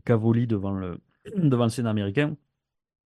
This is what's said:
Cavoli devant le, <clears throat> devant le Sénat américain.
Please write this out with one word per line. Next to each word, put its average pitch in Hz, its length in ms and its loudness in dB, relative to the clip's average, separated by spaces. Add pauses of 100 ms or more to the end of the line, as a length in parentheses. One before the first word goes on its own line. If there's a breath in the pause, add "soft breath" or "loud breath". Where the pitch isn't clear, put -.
Cavoli 117 420 2
devant 98 240 -2
le, 92 280 -6 (260)
<clears throat> - 100 -10
devant 135 300 4
le 113 40 2
Sénat 117 200 -4
américain. 107 480 -2 (720)